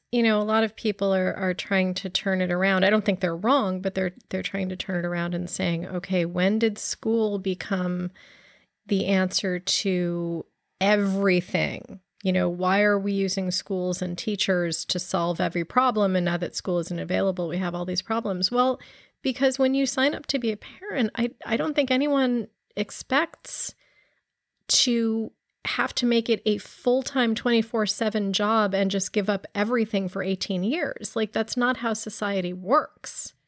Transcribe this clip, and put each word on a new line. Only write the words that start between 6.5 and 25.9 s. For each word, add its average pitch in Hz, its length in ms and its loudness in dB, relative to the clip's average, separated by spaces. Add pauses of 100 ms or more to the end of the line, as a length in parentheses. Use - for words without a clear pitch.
did 220 200 0
school 220 600 0
become 180 720 -2 (760)
the 190 200 0
answer 185 520 0
to 175 880 -2 (340)
everything? 190 1200 0 (220)
You 185 120 0
know, 180 160 2
why 185 320 2
are 208 160 4
we 202 140 -2
using 190 380 0
schools 180 520 -2
and 175 140 -4
teachers 180 680 0
to - 140 -4
solve 170 420 -2
every 175 240 0
problem? 214 500 2
And 175 120 2
now 175 100 0
that 165 180 -4
school 175 240 -2
isn't 170 200 -4
available, 180 500 0
we 165 80 -4
have 180 180 -2
all 175 120 -4
these 180 160 -4
problems." 220 500 -4
Well, 254 260 2 (440)
because 262 360 0
when 262 160 4
you 269 120 2
sign 269 280 0
up - 120 -12
to 269 120 0
be 233 140 0
a 208 40 -4
parent, 277 600 -4
I, 240 140 0 (140)
I 226 120 -2
don't 302 180 -2
think 277 160 2
anyone 262 560 2 (300)
expects - 960 -4 (920)
to 226 640 2 (340)
have - 280 -2